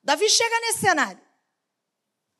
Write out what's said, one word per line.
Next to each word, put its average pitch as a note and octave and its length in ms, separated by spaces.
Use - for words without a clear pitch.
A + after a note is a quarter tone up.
Davi D4+ 260
chega A#4 340
nesse A4+ 180
cenário. C#4 420